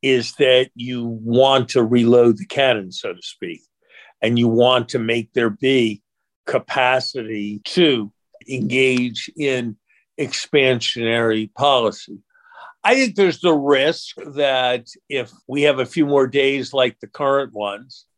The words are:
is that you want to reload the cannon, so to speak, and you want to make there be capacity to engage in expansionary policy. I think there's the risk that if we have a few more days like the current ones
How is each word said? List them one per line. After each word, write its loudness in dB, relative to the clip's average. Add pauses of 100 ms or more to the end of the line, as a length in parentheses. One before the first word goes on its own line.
is 0
that 2
you -8
want 2
to 2
reload 4
the -12
cannon, -2
so -10
to -16
speak, -14 (600)
and 0
you 4
want 4
to -4
make -4
there 2
be 0 (440)
capacity -4
to 0 (360)
engage -2
in -4 (440)
expansionary -2
policy. -2 (640)
I 4
think 0
there's 0
the 4
risk 0 (200)
that -2 (220)
if -6 (160)
we -2
have 2
a 0
few 0
more 2
days -2
like 0
the -16
current -4
ones -12 (120)